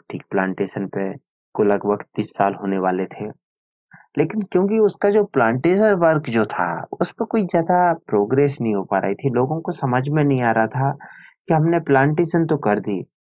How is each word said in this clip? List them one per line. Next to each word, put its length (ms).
टीक 220
प्लांटेशन 560
पे, 260
को 80
लगभग 420
तीस 200
साल 180
होने 240
वाले 280
थे। 220
लेकिन 240
क्योंकि 360
उसका 320
जो 140
प्लांटेशन 720
वर्क 340
जो 180
था, 400
उस 100
पर 140
कोई 180
ज़्यादा 500
प्रोग्रेस 540
नहीं 140
हो 100
पा 140
रही 160
थी, 160
लोगों 300
को 120
समझ 360
में 160
नहीं 180
आ 80
रहा 160
था 240
कि 60
हमने 260
प्लांटेशन 640
तो 100
कर 240
दी, 200